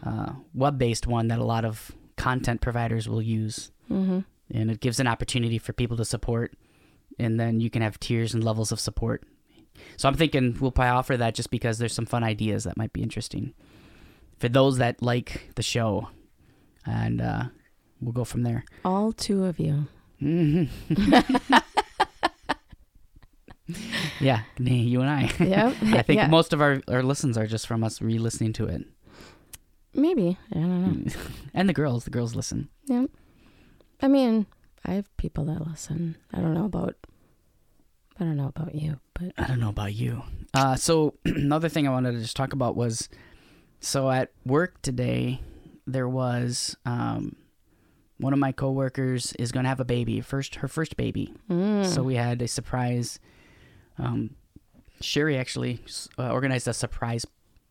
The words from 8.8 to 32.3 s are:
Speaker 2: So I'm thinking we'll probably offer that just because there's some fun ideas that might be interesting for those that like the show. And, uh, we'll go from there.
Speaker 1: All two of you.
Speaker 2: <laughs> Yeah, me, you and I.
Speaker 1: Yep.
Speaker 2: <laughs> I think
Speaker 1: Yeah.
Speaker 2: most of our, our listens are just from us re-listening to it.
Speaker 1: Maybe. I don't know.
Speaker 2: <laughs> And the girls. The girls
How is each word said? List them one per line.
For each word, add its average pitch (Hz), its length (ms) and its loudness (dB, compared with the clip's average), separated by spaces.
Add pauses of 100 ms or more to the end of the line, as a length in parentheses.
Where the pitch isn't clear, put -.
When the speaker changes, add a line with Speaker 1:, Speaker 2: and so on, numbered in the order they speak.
Speaker 2:
So - 100 2
I'm 135 80 4
thinking 135 440 2
we'll 131 120 2
probably 123 200 4
offer 127 260 2
that 117 180 0
just - 160 -6
because 117 260 0
there's 117 160 -2
some 113 120 -2
fun 120 180 0
ideas 107 420 0
that - 120 -6
might 110 160 -4
be - 100 -4
interesting 113 500 -6 (840)
for 123 120 0
those 135 280 6
that 120 240 0
like 123 540 -2
the 113 80 -4
show. 110 460 -2 (760)
And, - 360 -2
uh, 113 220 -2 (560)
we'll 120 140 -6
go 123 120 -2
from - 180 -2
there. 117 200 -2 (200)
Speaker 1:
All 202 280 0
two 196 340 0
of 180 140 -2
you. 147 280 0 (320)
Speaker 2:
<laughs> 156 500 4 (3500)
Yeah, 135 220 4 (180)
me, 123 220 2
you 123 200 2
and 135 80 2
I. 135 220 2 (120)
Speaker 1:
Yep. 208 340 2
Speaker 2:
<laughs> - 40 -6 (160)
I - 40 4
think - 160 4
Speaker 1:
Yeah. 190 100 4
Speaker 2:
most 160 260 6
of 151 80 4
our, 139 260 4
our 127 160 2
listens 131 340 2
are 110 100 0
just 110 200 -4
from 113 160 -2
us - 180 -4
re-listening 113 520 0
to 110 120 -4
it. - 180 -4 (1120)
Speaker 1:
Maybe. 262 440 2 (140)
I - 40 -4
don't 180 500 0
know. - 60 -4 (220)
Speaker 2:
<laughs> - 200 -16
And 190 160 4
the 170 40 4
girls. 135 300 0
The - 80 -12
girls 120 240 -2